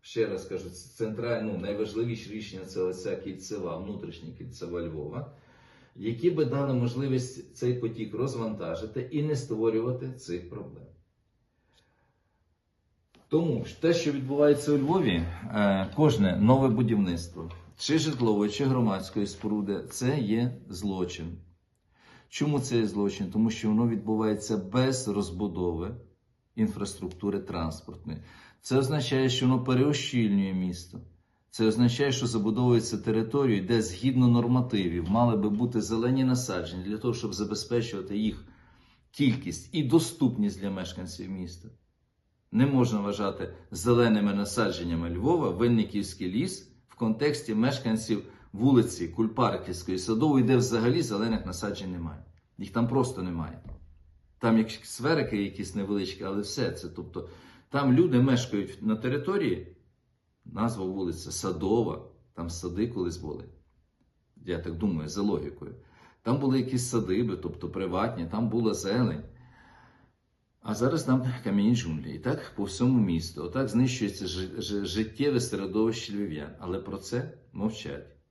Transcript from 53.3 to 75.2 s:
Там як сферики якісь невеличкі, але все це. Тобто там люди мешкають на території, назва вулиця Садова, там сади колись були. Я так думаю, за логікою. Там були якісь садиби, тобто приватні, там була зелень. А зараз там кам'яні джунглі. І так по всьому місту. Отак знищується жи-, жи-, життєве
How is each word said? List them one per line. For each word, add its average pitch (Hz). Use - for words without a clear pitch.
Там 113
як 110
сферики 123
якісь 92
невеличкі, 98
але 98
все 101
це. -
Тобто 87
там 139
люди 139
мешкають 120
на 107
території, 123
назва 101
вулиця 90
Садова, 98
там 85
сади 90
колись 87
були. 80
Я 85
так 82
думаю, 82
за 98
логікою. -
Там 123
були 131
якісь 123
садиби, 101
тобто 85
приватні, 92
там 107
була 113
зелень. 95
А 107
зараз 143
там 127
кам'яні 104
джунглі. 78
І -
так -
по 101
всьому 123
місту. 85
Отак 127
знищується 110
жи-, 90
жи-, 101
життєве 110